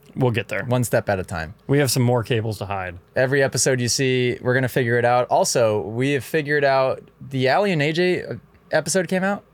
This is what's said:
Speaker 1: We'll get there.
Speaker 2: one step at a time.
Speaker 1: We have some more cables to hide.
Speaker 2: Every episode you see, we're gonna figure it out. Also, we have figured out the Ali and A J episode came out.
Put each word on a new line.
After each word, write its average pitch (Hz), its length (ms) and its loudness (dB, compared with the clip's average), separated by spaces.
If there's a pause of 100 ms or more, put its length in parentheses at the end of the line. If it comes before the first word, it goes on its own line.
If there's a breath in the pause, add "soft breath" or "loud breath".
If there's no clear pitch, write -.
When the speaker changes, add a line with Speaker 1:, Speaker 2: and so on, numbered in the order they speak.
(160)
Speaker 1:
We'll 123 160 2
get 110 160 -2
there. 98 180 -4
Speaker 2:
one 123 180 0
step 113 260 0
at 98 100 0
a 90 40 -4
time. 82 300 -8 (140)
Speaker 1:
We 139 120 2
have 139 120 2
some 127 120 2
more 120 200 2
cables 110 340 -2
to 104 80 -8
hide. 92 320 -6 (180)
Speaker 2:
Every 131 260 2
episode 131 380 0
you 120 80 0
see, 127 540 0
we're 123 120 0
gonna 131 140 2
figure 120 300 0
it 120 80 2
out. 123 240 4
Also, 120 520 2
we 113 300 -2
have 139 120 -2
figured 147 420 -2
out 135 440 0 (120)
the 131 280 -2
Ali 190 220 2
and 156 100 0
A 151 120 0
J 175 300 0 (480)
episode 160 360 0
came 185 160 -2
out. 196 200 -4 (100)